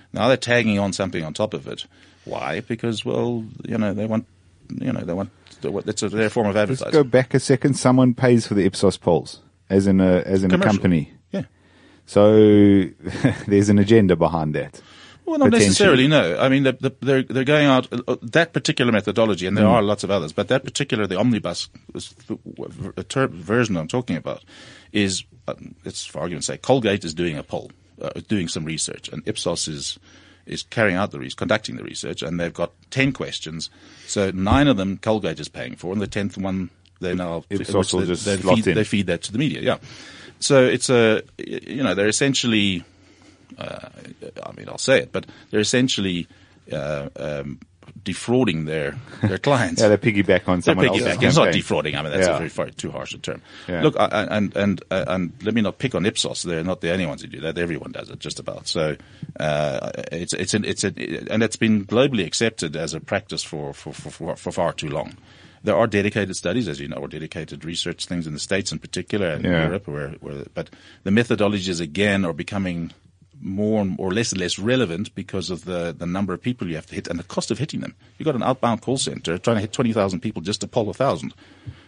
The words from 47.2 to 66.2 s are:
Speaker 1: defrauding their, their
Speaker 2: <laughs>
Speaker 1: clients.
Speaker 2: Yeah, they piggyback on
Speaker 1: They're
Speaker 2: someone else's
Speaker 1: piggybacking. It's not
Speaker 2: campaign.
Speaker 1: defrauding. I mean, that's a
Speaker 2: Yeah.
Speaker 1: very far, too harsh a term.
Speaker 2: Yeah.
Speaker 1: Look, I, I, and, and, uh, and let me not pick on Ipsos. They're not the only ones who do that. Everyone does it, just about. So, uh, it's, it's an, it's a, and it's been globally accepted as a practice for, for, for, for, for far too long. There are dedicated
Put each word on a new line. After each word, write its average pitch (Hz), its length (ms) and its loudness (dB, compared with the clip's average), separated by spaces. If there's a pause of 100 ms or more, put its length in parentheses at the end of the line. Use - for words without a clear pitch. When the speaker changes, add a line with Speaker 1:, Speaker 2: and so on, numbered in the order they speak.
Speaker 1:
defrauding 98 600 0
their, 76 320 -4 (260)
their 95 160 2
Speaker 2:
<laughs> - 100 -6
Speaker 1:
clients. 120 340 2
Speaker 2:
Yeah, 107 60 8
they 104 100 6
piggyback 98 500 2
on 90 120 2
Speaker 1:
They're - 140 4
Speaker 2:
someone 92 120 4
else's 98 200 2
Speaker 1:
piggybacking. - 180 -2
It's 143 120 6
not 143 100 6
Speaker 2:
campaign. 87 140 4
Speaker 1:
defrauding. 76 360 -2
I 71 60 -2
mean, 76 100 -6
that's 92 140 2
a 87 40 4
Speaker 2:
Yeah. 76 80 2
Speaker 1:
very 80 100 -6
far, 76 220 -6
too - 200 -10
harsh 69 240 -10
a - 40 -14
term. - 240 -10 (260)
Speaker 2:
Yeah. 87 140 -4
Speaker 1:
Look, - 160 2
I, 104 80 4
I, 104 160 0 (140)
and, 104 200 -2
and, 98 340 0
uh, 92 180 -2
and 87 240 -2 (100)
let 107 120 -2
me 117 60 2
not 98 180 -2
pick 131 160 -4
on 87 120 0
Ipsos. - 360 -2
They're 85 220 -4
not 90 160 -4
the 85 120 -2
only 92 120 0
ones 73 180 -6
who 65 60 -14
do 82 120 -14
that. 80 180 -6
Everyone 87 340 -4
does - 160 -12
it, - 120 -16
just - 180 -10
about. - 300 -10
So, 78 280 -2 (420)
uh, 73 520 -2 (220)
it's, 85 200 -6
it's - 220 -4
an, - 100 0
it's - 200 -4
a, 95 80 -2 (380)
and 110 120 0
it's 110 140 0
been 107 280 2
globally 117 400 2
accepted 82 520 -2
as 80 180 -6
a 78 60 -8
practice 92 420 -6
for, 73 320 -10
for, - 180 -14
for, - 180 -14
for, 80 260 -10
for - 160 -8
far 85 200 0
too - 160 -8
long. 67 260 -6 (480)
There 101 140 2
are 113 100 4
dedicated 101 500 0